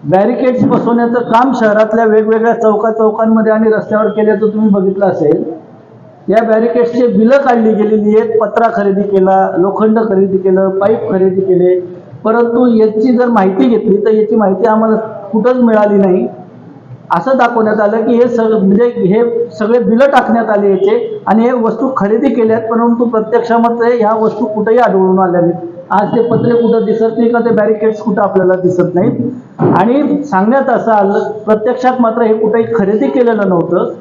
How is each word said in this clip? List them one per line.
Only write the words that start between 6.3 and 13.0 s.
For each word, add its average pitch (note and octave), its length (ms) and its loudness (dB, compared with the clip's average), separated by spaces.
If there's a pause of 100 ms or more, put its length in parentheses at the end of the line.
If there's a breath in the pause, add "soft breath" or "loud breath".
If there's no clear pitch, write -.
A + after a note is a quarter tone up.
बॅरिकेड्सची A#3 640 0
बिलं A3 300 2
काढली A#3+ 360 2
गेलेली G#3+ 480 2
आहेत, A3 200 0
पत्रा A3+ 340 0
खरेदी G3+ 280 0
केला, F#3+ 560 2
लोखंड G#3+ 400 0 (100)
खरेदी F#3+ 280 0
केलं, F#3+ 320 0
पाईप G3+ 420 -2
खरेदी F#3+ 300 0
केले, F3+ 640 0 (200)
परंतु A#3 420 0
याची A3 500 2